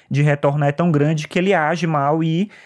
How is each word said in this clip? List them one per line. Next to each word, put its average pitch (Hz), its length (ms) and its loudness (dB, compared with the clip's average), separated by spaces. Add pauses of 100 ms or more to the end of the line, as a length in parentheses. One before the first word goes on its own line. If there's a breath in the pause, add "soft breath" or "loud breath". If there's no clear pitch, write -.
(120 loud breath)
de 139 100 0
retornar 147 460 0
é 143 60 0
tão 170 180 0
grande 151 380 0
que 185 100 -4
ele 196 140 2
age 165 340 0
mal 151 340 0
e 165 300 -2 (140 loud breath)